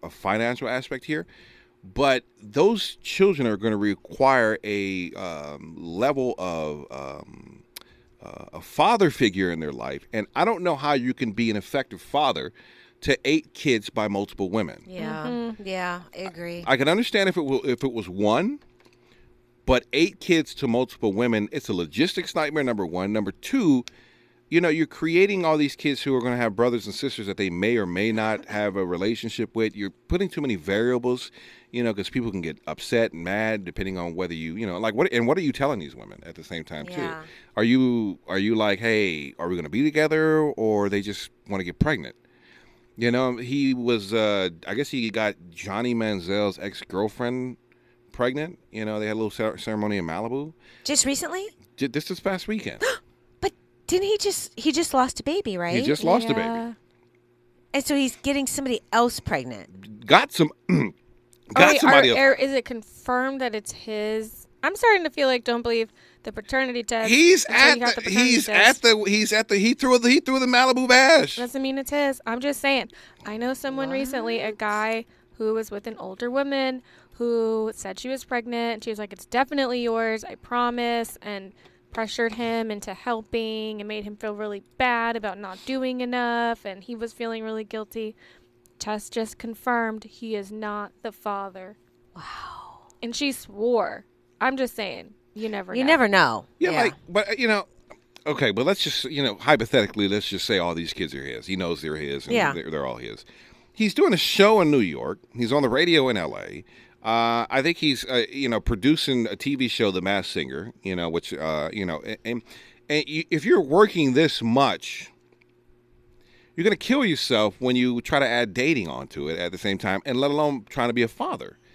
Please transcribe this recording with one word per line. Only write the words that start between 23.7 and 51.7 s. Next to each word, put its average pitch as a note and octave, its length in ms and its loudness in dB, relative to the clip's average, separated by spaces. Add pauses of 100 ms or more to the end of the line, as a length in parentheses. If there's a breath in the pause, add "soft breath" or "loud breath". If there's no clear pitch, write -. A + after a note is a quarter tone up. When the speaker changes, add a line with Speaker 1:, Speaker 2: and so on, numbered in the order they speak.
Speaker 1:
you E3 100 2
know, F3 80 4
you're D#3 200 2
creating F3+ 580 2
all D#3 120 4
these C#3+ 180 0
kids C#3 260 -2
who C3+ 140 0
are B2 80 2
gonna B2 140 -2
have A2+ 180 0
brothers A#2+ 320 2
and G2+ 80 -10
sisters A#2 320 -6
that F#2+ 100 -4
they G2 140 0
may G#2 260 2
or G2+ 80 2
may F#2+ 260 0
not A2 360 -2
have G#2 280 -2
a F#2+ 80 0
relationship G#2 720 -4
with. A2 200 0
You're G2 160 -6
putting F3+ 360 -2
too D#3+ 140 -8
many B2+ 140 0
variables, A#2+ 760 0 (400 loud breath)
you A#2+ 140 -2
know, A2+ 100 0
'cause G2 160 -6
people A#2 220 -4
can F#2 100 -6
get D#2 240 -8
upset A2+ 480 0
and E2+ 100 -10
mad G#2 400 -2
depending F#2+ 320 -6
on F2 200 -6
whether F2 180 -4
you, D#2+ 220 -8
you A2 100 -6
know, F2+ 140 -4
like, A2 160 -2
what, C3+ 180 2
and A#2 140 2
what D#3 100 2
are F#3+ 40 0
you C#3+ 100 0
telling C#3 260 -2
these C#2+ 180 -12
women G1+ 300 -20
at E2+ 80 -16
the D#2+ 100 -18
same E2 200 -10
time, D2+ 240 -12
too? - 60 -14
Speaker 2:
Yeah. - 280 -8 (340 loud breath)
Speaker 1:
Are G#2+ 80 2
you, A#2+ 540 2 (100)
are F#2+ 120 -2
you G#2+ 160 2
like, G#2 240 2
"Hey, G2 580 0
are E2+ 100 -6
we F2+ 80 -2
gonna D#2 140 -6
be A#2 140 0
together?" D#3 580 2
Or G#2+ 480 0
they G2+ 140 0
just G2+ 260 -10 (180)
wanna F#2+ 160 -4
get F2 140 -10
pregnant? A2 380 -2 (800 soft breath)
You A#2 160 0
know, B2 260 0
he C3+ 380 0
was, A#2 400 0
uh, G#2 340 2 (160)
I G2+ 80 -8
guess C#3 160 -4
he A#2 220 -4
got G#2+ 240 0 (160)
Johnny G2 420 -4
Manziel's G2+ 640 -2
ex-girlfriend A#2+ 1000 -6 (540 soft breath)
pregnant. C#3+ 480 -4 (120)
You G#2+ 120 -8
know, G#2+ 160 -4
they G#2+ 60 -2
had G#2+ 80 -2
a - 20 -4
little A2 160 -2
cer-, A2 260 -4
ceremony G#2+ 380 -4
in F2+ 100 -2
Malibu. A#2 460 -6 (320 soft breath)
Speaker 2:
Just C#4 220 0
recently? E4+ 420 -4 (300)